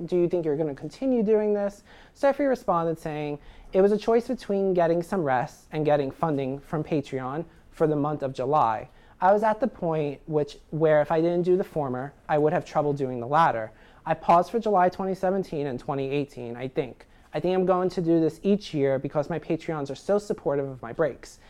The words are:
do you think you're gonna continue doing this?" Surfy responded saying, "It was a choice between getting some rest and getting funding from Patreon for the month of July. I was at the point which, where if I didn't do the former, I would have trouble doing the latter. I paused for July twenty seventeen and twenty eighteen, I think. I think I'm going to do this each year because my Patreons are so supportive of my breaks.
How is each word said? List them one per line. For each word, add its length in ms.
do 100
you 120
think 160
you're 120
gonna 180
continue 480
doing 300
this?" 300
Surfy 340
responded 500
saying, 400
"It 100
was 100
a 60
choice 300
between 460
getting 280
some 200
rest 500
and 120
getting 260
funding 500
from 240
Patreon 600
for 160
the 100
month 260
of 100
July. 560
I 120
was 100
at 180
the 80
point 580
which, 320
where 300
if 100
I 100
didn't 220
do 140
the 80
former, 480
I 80
would 160
have 140
trouble 260
doing 280
the 60
latter. 440
I 100
paused 360
for 80
July 300
twenty 260
seventeen 540
and 100
twenty 320
eighteen, 460
I 120
think. 380
I 80
think 140
I'm 120
going 240
to 100
do 200
this 220
each 320
year 240
because 320
my 80
Patreons 520
are 60
so 220
supportive 500
of 120
my 120
breaks. 460